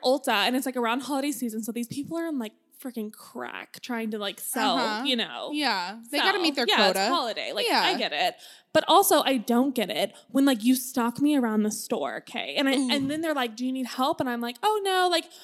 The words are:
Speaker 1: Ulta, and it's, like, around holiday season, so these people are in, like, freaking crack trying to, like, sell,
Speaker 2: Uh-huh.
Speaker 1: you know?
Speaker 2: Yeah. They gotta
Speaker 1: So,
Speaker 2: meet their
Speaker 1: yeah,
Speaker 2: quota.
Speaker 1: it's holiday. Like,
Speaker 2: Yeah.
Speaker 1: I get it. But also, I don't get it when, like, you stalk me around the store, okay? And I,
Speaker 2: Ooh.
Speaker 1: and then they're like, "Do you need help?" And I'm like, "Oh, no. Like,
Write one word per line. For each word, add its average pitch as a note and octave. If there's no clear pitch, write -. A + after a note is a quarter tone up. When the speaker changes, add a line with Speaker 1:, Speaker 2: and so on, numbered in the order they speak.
Speaker 1:
Ulta, B3
and B3
it's, C4
like, C4
around A#3+
holiday C#4
season, A3+
so A3+
these A#3
people C4+
are E4
in, D#4
like, A3
freaking A3
crack -
trying A3+
to, A3
like, G3+
sell, G#3+
Speaker 2:
Uh-huh. A3
Speaker 1:
you C4
know? B2
Speaker 2:
Yeah. A3
They D4
gotta F#4+
Speaker 1:
So, F#4
Speaker 2:
meet D#4
their B3
Speaker 1:
yeah, G4
Speaker 2:
quota. G3
Speaker 1:
it's G3+
holiday. G#3+
Like, G#3+
Speaker 2:
Yeah. C#4
Speaker 1:
I F3
get G3
it. D#3
But D#4
also, E4+
I C4+
don't A#3+
get G3
it F3+
when, C#4
like, C4
you B3+
stalk A#3
me D4
around A3
the G#3+
store, C3+
okay? -
And C4+
I, C4+
Speaker 2:
Ooh. C4+
Speaker 1:
and C#4
then D#4
they're D#4+
like, B3
"Do B3
you C4
need C4
help?" C4+
And C4
I'm A#3+
like, A#3+
"Oh, G#4+
no. F#4
Like, E4+